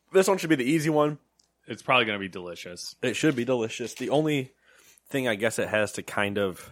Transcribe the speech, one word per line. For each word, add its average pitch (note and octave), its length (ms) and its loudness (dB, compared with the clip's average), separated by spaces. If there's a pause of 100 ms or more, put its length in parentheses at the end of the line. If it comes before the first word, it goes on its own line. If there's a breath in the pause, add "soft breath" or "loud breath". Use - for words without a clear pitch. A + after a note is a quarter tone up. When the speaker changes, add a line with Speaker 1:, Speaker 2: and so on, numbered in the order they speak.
(120)
Speaker 1:
This F#3+ 160 6
one G3 100 2
should F3 120 -2
be D#3 60 4
the B2+ 80 2
easy D3+ 260 0
one. D3+ 280 2 (500)
Speaker 2:
It's A2+ 140 -10
probably B2+ 240 2
gonna G#2 140 -2
be F#2+ 80 -4
delicious. F2 760 -12
Speaker 1:
It A#2 140 0
should D3+ 200 2
be B2 100 -2
delicious. A#2 500 -2
The B2 140 -6
only C#3+ 420 0 (580 soft breath)
thing C3 180 -2
I A2 80 2
guess A2 240 0
it F#2 100 -2
has G#2+ 240 2
to G2+ 100 -8
kind G2+ 360 -2
of F#2+ 320 -2